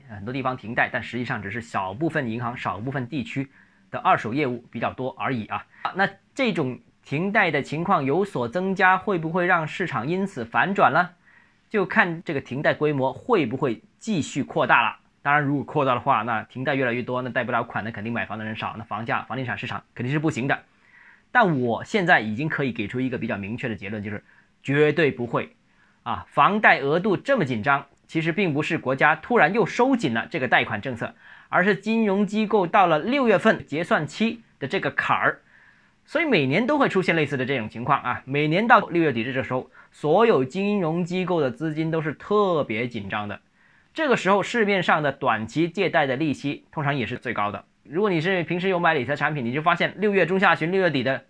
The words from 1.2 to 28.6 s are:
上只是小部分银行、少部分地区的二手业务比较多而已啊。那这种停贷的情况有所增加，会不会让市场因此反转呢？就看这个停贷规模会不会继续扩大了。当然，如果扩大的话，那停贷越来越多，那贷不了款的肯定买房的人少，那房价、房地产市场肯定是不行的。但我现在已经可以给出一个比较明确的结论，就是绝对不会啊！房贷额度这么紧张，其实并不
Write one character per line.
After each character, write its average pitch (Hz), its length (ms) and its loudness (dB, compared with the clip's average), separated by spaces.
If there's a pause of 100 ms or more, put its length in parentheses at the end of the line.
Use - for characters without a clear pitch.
上 113 160 -4
只 98 100 -8
是 117 80 -6
小 98 340 -4
部 147 140 -2
分 143 240 -2
银 117 100 -4
行、 120 140 -6
少 95 240 -6
部 123 100 -6
分 131 200 -4
地 127 160 -6
区 135 200 -6 (460)
的 127 80 -8
二 180 180 4
手 117 160 -6
业 143 140 0
务 123 240 -6
比 120 80 -8
较 113 140 -2
多 127 260 -6
而 117 140 -2
已 107 140 -4
啊。 104 180 -8 (300)
那 190 120 2 (260)
这 240 200 0
种 131 260 -2 (240)
停 165 260 -4
贷 202 220 2
的 143 100 0
情 147 220 -6
况 170 220 2
有 151 180 2
所 131 240 -4
增 185 260 -2
加， 185 240 4
会 185 200 -2
不 160 120 -4
会 175 160 0
让 175 220 2
市 180 180 -4
场 135 220 -4
因 185 180 0
此 131 200 -6
反 139 280 0
转 160 200 4
呢？ 170 160 2 (600)
就 196 160 0
看 180 380 0
这 170 100 -6
个 139 60 -2
停 135 220 -8
贷 156 120 0
规 151 200 0
模 131 180 -2
会 180 340 0
不 117 120 -6
会 127 240 -2 (180)
继 202 220 -2
续 - 200 -4
扩 135 240 -2
大 123 160 6
了。 107 160 -2 (240)
当 143 120 0
然， 147 100 4
如 143 120 0
果 131 100 -2
扩 147 180 -2
大 131 100 2
的 120 60 0
话， 123 220 2
那 110 220 -2
停 127 200 -12
贷 147 100 -2
越 135 120 0
来 117 80 0
越 120 100 -4
多， 123 180 -4
那 123 80 -6
贷 120 140 -2
不 117 80 -4
了 120 140 -2
款 107 180 -6
的 113 80 -6
肯 110 100 -10
定 117 120 -6
买 101 120 -4
房 104 140 -10
的 107 60 -8
人 110 100 -8
少， - 220 -8
那 110 80 -12
房 107 200 -8
价、 123 180 -4
房 113 140 -10
地 131 60 -6
产 113 140 -6
市 123 100 -10
场 101 160 -8 (100)
肯 120 120 -6
定 131 80 -2
是 156 60 0
不 151 120 0
行 131 160 -4
的。 143 100 0 (760)
但 180 260 4
我 113 240 0
现 190 240 0
在 165 140 6
已 107 120 -4
经 139 140 -4
可 151 160 -2
以 127 80 -2
给 104 160 -6
出 123 140 -6
一 131 80 -2
个 120 80 -4
比 113 100 -6
较 117 80 -2
明 101 220 -8
确 135 100 -6
的 110 80 -4
结 98 140 -12
论， 107 120 -8
就 101 80 -8
是 101 140 -10 (400)
绝 147 280 4
对 147 200 2
不 123 140 -6
会 117 300 -4 (480)
啊！ 104 260 -6
房 170 300 4
贷 202 200 8
额 143 200 2
度 190 160 2
这 277 220 0
么 175 80 2
紧 120 180 -4
张， 139 220 2 (200)
其 160 160 -4
实 165 120 -2
并 180 200 0
不 143 80 0